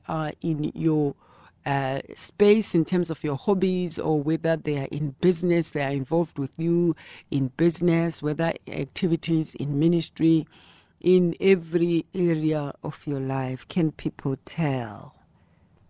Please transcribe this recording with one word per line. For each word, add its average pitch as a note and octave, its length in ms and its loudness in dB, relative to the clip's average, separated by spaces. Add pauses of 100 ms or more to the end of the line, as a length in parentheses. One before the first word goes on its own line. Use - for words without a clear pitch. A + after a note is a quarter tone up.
are D#3 340 -4
in D3+ 340 -2
your, D3+ 400 2 (500)
uh, C#3 340 -2 (160)
space G#3 600 2
in E3 80 4
terms F3+ 260 0
of D#3+ 140 -8
your D3 120 -2
hobbies, F3+ 640 0
or D#3 220 0
whether D#3+ 360 0
they D3+ 220 -4
are C3+ 120 -6
in C#3+ 300 -4
business, E3+ 500 2
they C#3+ 120 -2
are C#3 80 -2
involved D#3 460 -2
with C3+ 200 -6
you E3+ 380 2 (360)
in C3+ 240 0
business, E3 640 2
whether D3+ 320 -2 (140)
activities D#3+ 880 -2
in C#3 240 -2
ministry, D#3+ 680 2 (520)
in F3+ 400 4
every E3+ 720 2
area D#3 600 0 (100)
of - 240 -10
your C#3+ 120 -4
life, C3 500 -4
can D#3+ 220 0
people - 520 -6
tell C3 720 -6 (760)